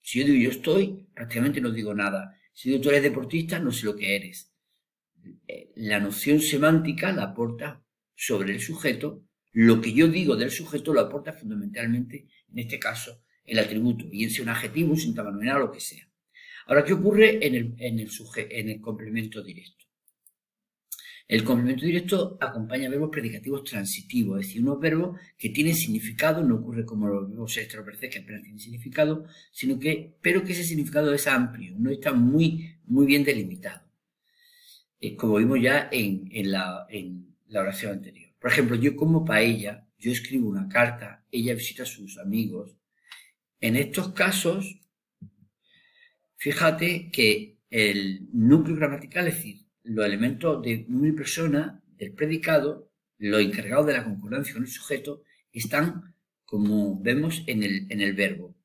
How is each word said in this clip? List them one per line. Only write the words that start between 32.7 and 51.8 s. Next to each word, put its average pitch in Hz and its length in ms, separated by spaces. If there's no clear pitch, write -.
muy 135 220
bien 143 180
delimitado. 107 580
Eh, - 160
como 110 200
vimos 123 240
ya 139 300
en, 98 400
en 98 220
la, 92 380
en 90 440
la 104 120
oración 98 320
anterior. - 460
Por 123 120
ejemplo, 123 260
yo 139 200
como 160 280
paella, 107 600
yo 117 120
escribo 123 380
una 98 200
carta, - 600
ella 120 240
visita 120 300
a - 20
sus 98 320
amigos. 98 580
En 113 160
estos 185 360
casos, 190 680
fíjate 165 760
que 107 460
el 101 600
núcleo 143 440
gramatical, 151 520
es - 80
decir, - 260
los 107 220
elementos 123 560
de 117 260
número 143 260
y - 20
persona, 151 680